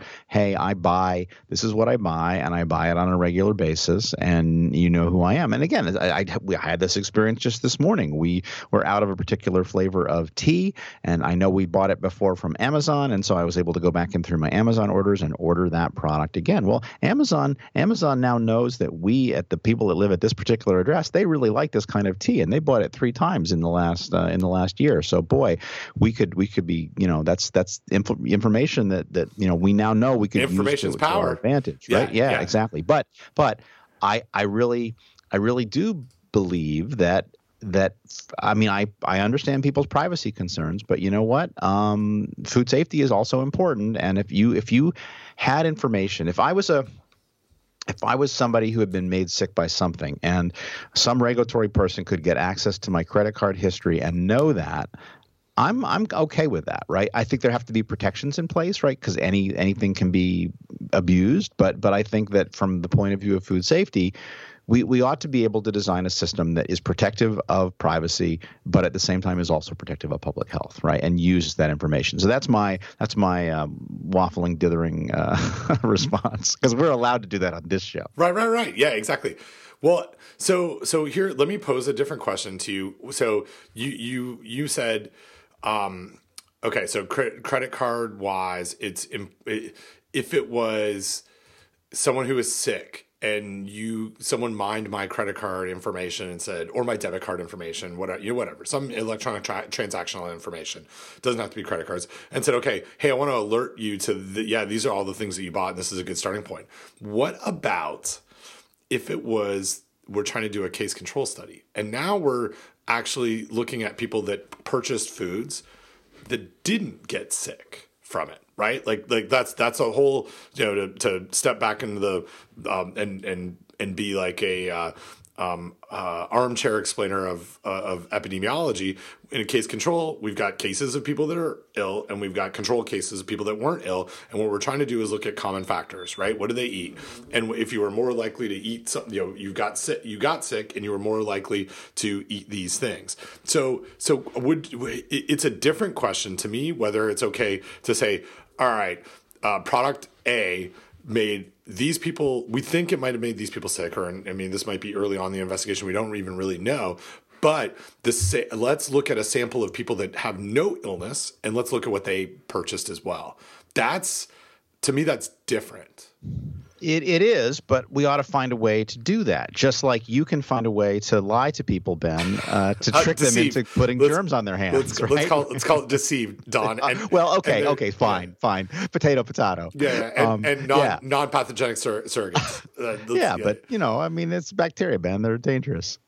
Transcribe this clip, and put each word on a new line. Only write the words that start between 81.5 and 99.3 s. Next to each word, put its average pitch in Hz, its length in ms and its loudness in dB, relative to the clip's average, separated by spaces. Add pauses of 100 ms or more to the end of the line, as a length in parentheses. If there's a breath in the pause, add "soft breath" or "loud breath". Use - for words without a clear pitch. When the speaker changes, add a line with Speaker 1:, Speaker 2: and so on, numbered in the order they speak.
Speaker 2:
pose 127 300 -2
a 139 60 0
different 139 280 -2
question 95 380 -4
to - 120 -8
you. 98 240 -6 (160)
So 107 360 0 (260 loud breath)
you, 123 160 -6
you, 123 540 -8
you 135 240 -6
said, 113 420 -2 (540 soft breath)
um, 98 560 -4 (440)
okay, 104 220 -2
so 98 220 -4
cre-, 127 340 -4
credit 127 300 -2
card 117 480 -4
wise, 92 600 -4
it's 98 260 -8
im-, 104 260 -12 (160)
it, 110 280 -6 (380 loud breath)
if 135 220 -4
it 139 120 0
was 107 760 -2 (680 soft breath)
someone 131 360 0
who 131 100 0
is - 160 -2
sick - 540 -6 (140)
and 101 480 -6
you, 110 500 -8
someone 117 360 -4
mined 104 340 -4
my 98 160 -6
credit 98 300 -4
card 92 340 -4
information 90 600 -6
and 87 120 -10
said, 85 320 -8
or 120 120 -2
my 117 100 -2
debit 95 260 -6
card 90 200 -6
information, 87 560 -10
whatever, 92 220 -6
you 101 100 -8
know, 120 60 -2
whatever, - 280 -6
some 139 280 -6
electronic 110 520 -6